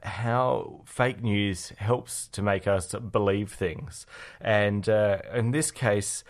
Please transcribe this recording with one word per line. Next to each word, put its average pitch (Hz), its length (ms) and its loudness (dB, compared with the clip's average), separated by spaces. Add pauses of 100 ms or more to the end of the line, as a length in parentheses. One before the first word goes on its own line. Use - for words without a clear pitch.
how 120 840 -2
fake 127 360 -2
news 101 540 0
helps 120 520 -2
to - 120 -8
make 98 260 2
us 98 280 2
believe 101 580 0
things. - 540 -6 (340)
And, 104 480 2
uh, 107 300 4 (160)
in 120 160 2
this 151 200 0
case, 104 600 0